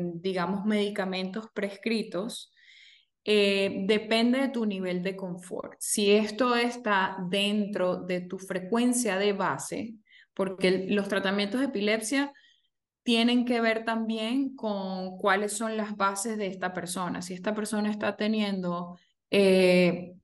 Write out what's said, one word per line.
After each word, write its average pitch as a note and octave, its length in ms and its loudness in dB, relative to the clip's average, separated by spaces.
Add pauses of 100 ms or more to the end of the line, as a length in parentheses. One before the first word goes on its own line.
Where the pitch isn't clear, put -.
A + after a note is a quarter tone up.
(160)
digamos, F#3 500 -2
medicamentos G3+ 880 -2
prescritos, G3+ 1000 -6 (720)
eh, G3 600 2
depende A3+ 540 2
de C4+ 100 0
tu A#3+ 160 -2
nivel F#3 380 -2
de F#3+ 120 -4
confort. - 640 -10
Si G3+ 320 2
esto G#3+ 440 4
está G#3 640 0 (120)
dentro G3+ 680 0
de F3+ 240 -4
tu F#3 180 -10
frecuencia A3+ 800 0
de G3+ 160 2
base, G3 600 -4 (380)
porque F#3 360 0
el, F#3+ 260 0
los G3+ 140 -2
tratamientos G3+ 500 0
de C#4 80 0
epilepsia A3+ 640 -2 (720)
tienen A#3+ 420 4
que A#3+ 140 0
ver A3+ 240 2
también A3+ 720 -2
con F#3+ 640 -4
cuáles G#3 360 2
son A3 220 -4
las G#3 220 -4
bases G3+ 400 0
de G#3 100 -2
esta F#3 260 -4
persona. F3 480 -4
Si F#3 120 -8
esta F#3 200 -4
persona G#3 360 -2
está G#3 260 -2
teniendo, F#3+ 840 -2 (340)
eh, F3+ 800 6 (100)